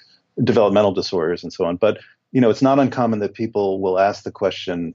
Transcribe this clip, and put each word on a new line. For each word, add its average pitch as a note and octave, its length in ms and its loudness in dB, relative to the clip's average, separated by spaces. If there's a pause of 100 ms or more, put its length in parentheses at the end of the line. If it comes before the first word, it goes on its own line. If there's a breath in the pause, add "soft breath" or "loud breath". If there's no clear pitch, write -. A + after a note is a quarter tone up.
(420 soft breath)
developmental G#2 500 2
disorders F2 500 -4
and E2+ 100 -12
so F#2 120 -4
on. E2+ 120 -2
But, G#2+ 220 0 (340 loud breath)
you C3 80 2
know, A#2 100 4
it's G#2 120 -2
not C3+ 160 4
uncommon B2 420 0
that G2 140 -4
people G2+ 460 -2
will F#2 180 0
ask G2+ 260 0
the F#2+ 60 -10
question, F2 640 -6